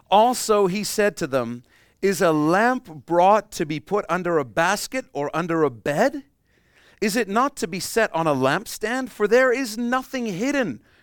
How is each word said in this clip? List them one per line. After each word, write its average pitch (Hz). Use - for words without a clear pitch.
"Also 214
he 196
said 208
to 165
them, 123
'Is 190
a 170
lamp 175
brought 190
to 175
be 147
put 202
under 170
a 139
basket 180
or 143
under 165
a 143
bed? 165
Is 202
it 220
not 240
to 220
be 170
set -
on 165
a 151
lampstand? 196
For 208
there 247
is 233
nothing 247
hidden 214